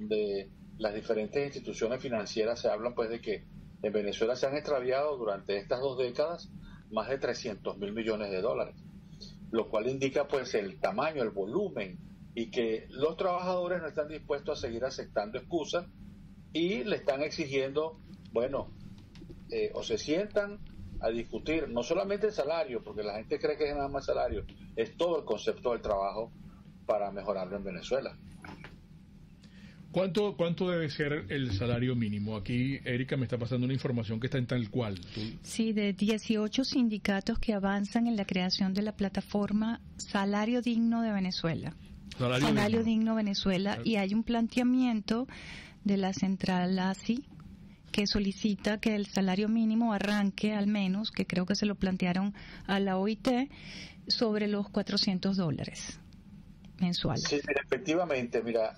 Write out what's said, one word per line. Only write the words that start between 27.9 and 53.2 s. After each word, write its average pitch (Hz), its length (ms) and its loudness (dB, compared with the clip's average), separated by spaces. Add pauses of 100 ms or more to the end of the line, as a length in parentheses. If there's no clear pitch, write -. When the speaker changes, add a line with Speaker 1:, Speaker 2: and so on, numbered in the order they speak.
Speaker 2:
¿Cuánto, 196 440 2
cuánto 175 320 2
debe 165 220 2
ser 147 400 0
el 131 220 0
salario 120 440 2
mínimo? 107 400 0
Aquí 123 480 0
Erika 127 320 0
me 131 60 2
está 117 160 -2
pasando 120 260 0
una 127 80 2
información 117 480 0
que 123 60 -2
está 131 100 0
en 123 100 2
Tal 120 220 0
Cual. 104 320 -2
¿Tú? 95 220 -8 (200)
Speaker 3:
Sí, 226 300 0
de 202 220 2
dieciocho 214 720 2
sindicatos 214 760 2
que - 160 2
avanzan 202 520 2
en 233 100 2
la 196 100 0
creación 185 480 2
de 202 80 2
la 214 100 -2
plataforma 202 880 0 (160)
Salario 208 640 2
Digno 233 400 4
de 226 120 2
Venezuela. 175 640 0 (440)
Speaker 2:
Salario 127 300 4
Speaker 3:
Salario 208 320 6
Speaker 2:
Digno. 226 100 4
Speaker 3:
Digno 220 240 4
Venezuela. 202 600 2
Speaker 2:
Claro. 233 140 -2
Speaker 3:
Y 226 80 4
hay 196 160 2
un 226 100 4
planteamiento 240 1080 2 (560)
de 202 120 4
la 190 160 2
central 190 640 2
asi 190 480 0 (640)
que 208 160 2
solicita 208 720 2
que 220 160 2
el 202 120 0
salario 196 420 4
mínimo 226 460 4
arranque 202 580 2
al 202 140 2
menos, 208 440 2
que 190 160 -2
creo 180 200 0
que 202 80 2
se 202 100 0
lo 208 100 2
plantearon 185 600 2 (320)
a 196 140 2
la 190 180 2
O 196 100 2
I 220 80 0
T, 254 320 2 (600)